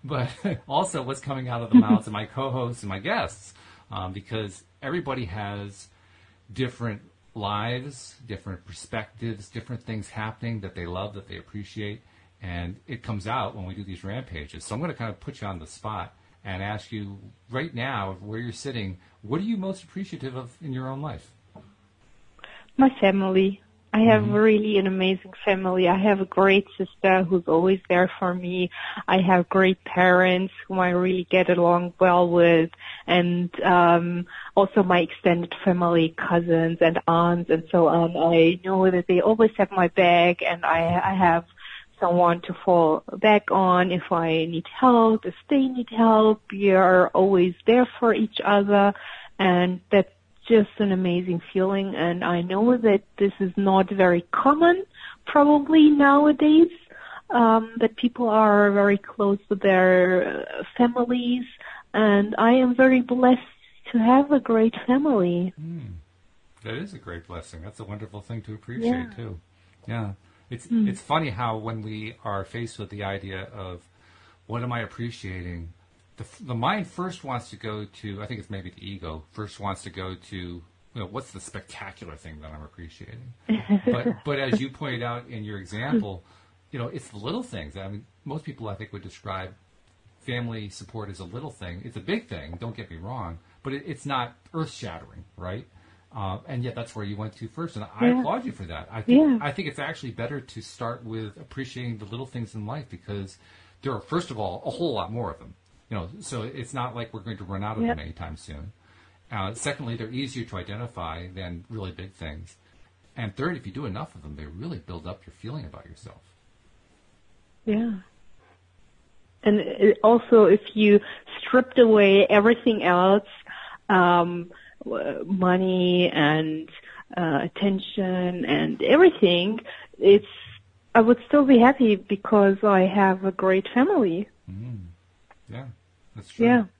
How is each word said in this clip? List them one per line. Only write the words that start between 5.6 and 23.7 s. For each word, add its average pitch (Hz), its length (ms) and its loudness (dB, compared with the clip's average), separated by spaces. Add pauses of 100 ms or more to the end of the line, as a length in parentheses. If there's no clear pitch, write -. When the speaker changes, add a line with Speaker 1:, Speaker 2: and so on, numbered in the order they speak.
Speaker 1:
different 120 480 -8 (340)
lives, 117 800 -8 (100)
different 95 400 -14
perspectives, 107 840 -12
different 117 340 -14
things 110 280 -12
happening 110 500 -10
that 95 140 -14
they 87 120 -12
love, 98 280 -10
that 98 140 -18
they 92 100 -18
appreciate, 104 600 -14 (420)
and 87 340 -10 (100)
it 117 160 -14
comes 104 240 -10
out 113 300 -6
when 95 100 -14
we 95 80 -14
do 101 100 -14
these 95 200 -14
rampages. 95 600 -14
So 107 100 -10
I'm 123 60 -8
gonna 165 140 -8
kind 113 160 -10
of 95 100 -16
put - 220 -16
you 107 60 -10
on 90 100 -10
the 78 80 -16
spot 104 480 -12 (300)
and 95 180 -10
ask 104 300 -10
you 101 260 -12 (320)
right 139 240 -8
now, 113 460 -8
where 104 180 -12
you're 117 140 -10
sitting, 107 460 -10 (240)
what 120 180 -6
are 202 40 -6
you 226 140 -4
most 190 260 -10
appreciative 135 520 -12
of 127 260 -14
in 143 100 -10
your 131 160 -8
own 135 140 -10
life? - 280 -12 (1500)
Speaker 2:
My 262 140 6 (100)
family. 190 600 2 (280)